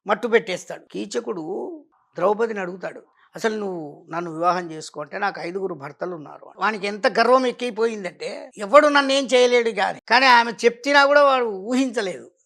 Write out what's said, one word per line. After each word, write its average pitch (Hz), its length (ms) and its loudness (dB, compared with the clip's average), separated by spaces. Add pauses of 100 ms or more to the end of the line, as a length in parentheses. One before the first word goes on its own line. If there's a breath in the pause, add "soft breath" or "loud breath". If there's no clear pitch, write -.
మట్టు 208 220 -2
పెట్టేస్తాడు. 175 540 -2 (100)
కీచకుడు 214 500 -8 (760)
ద్రౌపదిని 208 440 -2
అడుగుతాడు, 175 420 -10 (340 soft breath)
"అసలు 220 200 -2
నువ్వు 170 540 -10
నన్ను 165 220 -8
వివాహం 170 400 -2
చేసుకో" 151 280 -14
అంటే, 151 180 -12
"నాకు 196 220 -4
ఐదుగురు 180 340 -8
భర్తలు 151 420 -10
ఉన్నారు." - 400 -18
వానికి 202 300 -4
ఎంత 208 200 -4
గర్వం 240 400 4
ఎక్కిపోయిందంటే, 220 1120 -6
"ఎవడు 254 300 6
నన్ను 277 240 2
ఏం 277 120 2
చేయలేడు" 247 460 4
కానీ, 190 380 -2
కానీ 254 180 4
ఆమె 233 260 6 (120)
చెప్తినా 277 400 4
కూడా 285 200 6
వాడు 262 200 4
ఊహించలేదు 214 840 -4 (160)